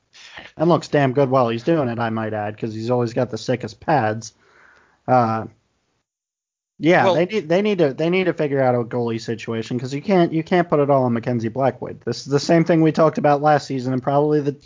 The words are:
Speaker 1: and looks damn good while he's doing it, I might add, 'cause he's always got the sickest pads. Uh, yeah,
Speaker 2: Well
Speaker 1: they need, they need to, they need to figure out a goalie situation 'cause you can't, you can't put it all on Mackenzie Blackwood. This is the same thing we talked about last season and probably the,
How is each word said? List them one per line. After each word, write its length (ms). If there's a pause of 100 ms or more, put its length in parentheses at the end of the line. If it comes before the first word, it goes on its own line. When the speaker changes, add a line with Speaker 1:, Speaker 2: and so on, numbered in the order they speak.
(580)
Speaker 1:
and 120
looks 200
damn 240
good 160
while 180
he's 160
doing 240
it, 100
I 120
might 240
add, 240
'cause 160
he's 160
always 240
got 160
the 80
sickest 420
pads. 540 (720)
Uh, 380 (1300)
yeah, 280
Speaker 2:
Well 100
Speaker 1:
they 100
need, 240
they 120
need 180
to, 140
they 160
need 160
to 80
figure 280
out 140
a 80
goalie 380
situation 580
'cause 140
you 80
can't, 320
you 100
can't 260
put 120
it 80
all 140
on 100
Mackenzie 340
Blackwood. 540
This 180
is 60
the 140
same 260
thing 160
we 100
talked 260
about 240
last 240
season 280
and 100
probably 380
the, 100 (140)